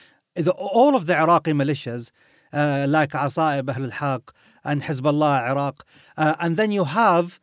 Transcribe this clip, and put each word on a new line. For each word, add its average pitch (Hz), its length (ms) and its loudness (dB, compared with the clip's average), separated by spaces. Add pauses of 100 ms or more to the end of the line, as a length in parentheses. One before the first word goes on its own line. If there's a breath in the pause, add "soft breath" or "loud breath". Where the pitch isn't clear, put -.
(360 soft breath)
the, 175 160 0
all 254 440 2
of 185 100 0
the 170 100 2
Iraqi 160 380 4
militias, 135 580 -4 (400 soft breath)
uh, 143 380 0
like 151 220 2
Asa'ib 139 640 -2
Ahl 135 100 -6
al-Haq 135 480 -6 (300 soft breath)
and 143 180 -2
Hezbollah 143 680 0
Iraq. 139 360 -4 (320 soft breath)
Uh, 156 240 2
and 165 160 -2
then 214 140 0
you 196 120 0
have 175 600 0